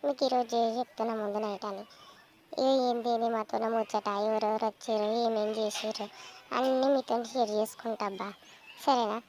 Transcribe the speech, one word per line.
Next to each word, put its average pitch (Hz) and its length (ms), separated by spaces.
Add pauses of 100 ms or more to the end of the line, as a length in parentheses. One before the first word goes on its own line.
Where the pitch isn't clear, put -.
మీకు 285 220
ఈరోజు 247 280
చేసి 226 240
చెప్తున్నా 226 420
ముందు 208 240
నైట్ 202 260
అని. 196 140 (680)
ఇక - 140 (220)
ఏంది 240 260
ఏంది 233 220
మాతో 220 400
ముచ్చట, 214 320 (180)
ఎవరెవరు 220 440
వచ్చారు, 214 380 (180)
ఏమేం 214 240 (100)
చేసారు 214 480 (500)
అన్నీ 262 380
మీతో 254 200 (140)
షేర్ 233 280
చేసుకుంటా 220 520
అబ్బా. 190 180 (540)
సరేనా? 233 360 (100)